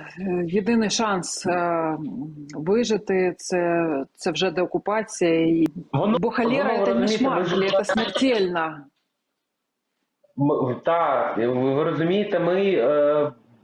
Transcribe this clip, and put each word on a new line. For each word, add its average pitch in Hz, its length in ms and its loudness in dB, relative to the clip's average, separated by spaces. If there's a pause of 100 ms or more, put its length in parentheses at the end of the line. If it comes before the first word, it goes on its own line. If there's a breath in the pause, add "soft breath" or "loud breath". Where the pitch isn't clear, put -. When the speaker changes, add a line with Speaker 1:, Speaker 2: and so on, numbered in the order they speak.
(200 loud breath)
Speaker 1:
е, 180 280 -2
єдиний 214 420 0
шанс, 202 580 -4
е, 170 500 0 (560)
вижити — 185 840 0
це, 170 500 0 (260)
це - 180 -4
вже 170 200 -2
деокупація. 180 880 0
І 165 240 2 (280)
Speaker 2:
Воно, 202 260 2
Speaker 1:
бо 226 120 0
холера 240 420 0
Speaker 2:
воно, — 202 120 0
Speaker 1:
це 196 80 2
не - 80 2
Speaker 2:
розумієте, 214 160 0
Speaker 1:
шмат, 254 220 2
Speaker 2:
ми 185 280 0
ж 196 100 2
Speaker 1:
це 185 80 0
смертельно. 190 920 0 (1600)
Speaker 2:
М, 135 460 0
так, 151 520 0
ви, 117 100 0
ви 131 360 0
розумієте, 175 560 0
ми, 185 360 2
е, 147 560 2 (320)